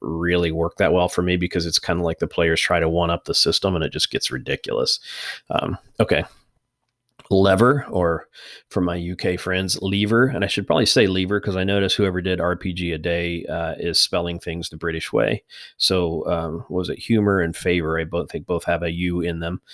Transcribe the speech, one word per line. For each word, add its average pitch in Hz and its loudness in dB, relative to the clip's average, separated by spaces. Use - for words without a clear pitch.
really 85 0
work 82 -2
that 87 4
well 90 4
for - 0
me 90 2
because 87 0
it's 82 -2
kinda 87 0
like 82 -2
the 82 -2
players 82 2
try 87 2
to 82 2
one 85 2
up 85 -2
the - -4
system - 2
and 80 0
it 71 -2
just - -4
gets - -4
ridiculous. 64 -4
Um, - -2
okay. - 2
Lever, 98 6
or 85 0
for 98 -2
my 87 0
U 87 -6
K 90 -2
friends, 92 -2
lever. 104 2
And 98 0
I - -2
should - -4
probably 78 4
say 110 4
lever 95 0
'cause 95 -2
I 92 0
notice 98 2
whoever 92 2
did 90 -2
R 87 0
P 92 -4
G 87 -4
a 80 -4
day, 85 -2
uh, 80 -4
is 82 -2
spelling 87 0
things 82 -8
the - -14
British 80 -4
way. - 2
So, 85 0
um, 82 -4
was 85 -4
it - -6
humor 101 2
and 82 0
favor? 82 0
I 82 -2
both 80 -4
think 76 -8
both 85 -2
have 85 0
a 85 -4
U 87 -2
in 85 -4
them 85 -6